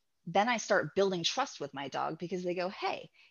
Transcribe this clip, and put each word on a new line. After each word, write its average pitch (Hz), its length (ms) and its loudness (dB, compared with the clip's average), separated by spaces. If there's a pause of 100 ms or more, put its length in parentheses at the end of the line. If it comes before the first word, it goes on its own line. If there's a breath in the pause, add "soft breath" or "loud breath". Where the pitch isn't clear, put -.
(260)
then 190 240 4
I 240 80 2
start 190 380 2
building 190 280 4
trust - 360 0
with 143 140 -6
my 139 140 -6
dog 143 320 -2
because 180 240 -4
they 175 100 0
go, 180 160 -2
"Hey, - 400 -4 (220 soft breath)